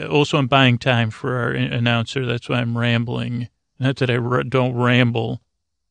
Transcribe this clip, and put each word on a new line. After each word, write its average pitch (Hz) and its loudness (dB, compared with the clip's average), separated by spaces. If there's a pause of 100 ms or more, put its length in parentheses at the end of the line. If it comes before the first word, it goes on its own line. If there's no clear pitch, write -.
(100)
also 147 2
I'm 131 2
buying 131 6
time 117 0
for 127 -6
our 123 -2
an-, 131 -2
announcer. 120 -2
That's 120 -6
why 127 -2
I'm 117 -2
rambling. 120 -2 (300)
Not 131 -2
that 123 0
I 117 0
r-, 123 0
don't 127 0
ramble. 120 0 (480)